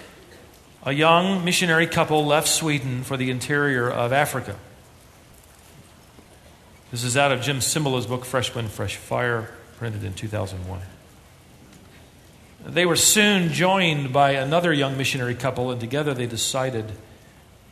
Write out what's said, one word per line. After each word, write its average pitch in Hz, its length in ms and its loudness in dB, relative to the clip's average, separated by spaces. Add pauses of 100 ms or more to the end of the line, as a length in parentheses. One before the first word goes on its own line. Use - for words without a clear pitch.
(840)
a 135 100 -2
young 170 500 4
missionary 170 440 4
couple 156 380 2
left 147 220 2
Sweden 131 560 -2
for 135 140 -6
the 127 120 -2
interior 127 600 0
of 120 240 0
Africa. 135 420 0 (2250)
This 120 140 -8
is 123 140 0
out 143 140 6
of 123 100 0
Jim 139 160 -2
Cimbala's 131 480 0
book, 123 180 -6
Fresh 123 300 -2
Wind, 117 160 -6
Fresh 101 280 -8
Fire, 120 520 -4 (280)
printed 107 260 -8
in 98 100 -8
two 110 140 -10
thousand 98 400 -8
one. 92 140 -10 (1800)
They 160 220 0
were 165 100 2
soon 202 560 4
joined 156 640 2
by 139 200 6
another 156 380 2
young 139 240 0
missionary 127 400 -2
couple, 127 360 -2
and 123 100 -6
together 139 320 -2
they 123 140 -4
decided 113 640 -4 (800)